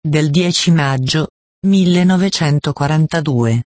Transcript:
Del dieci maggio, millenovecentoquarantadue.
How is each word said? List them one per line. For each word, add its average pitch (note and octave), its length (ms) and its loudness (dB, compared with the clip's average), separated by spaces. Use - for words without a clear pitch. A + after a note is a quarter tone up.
Del D3+ 280 0
dieci F3 420 0
maggio, C#3 580 0
millenovecentoquarantadue. D#3 2000 0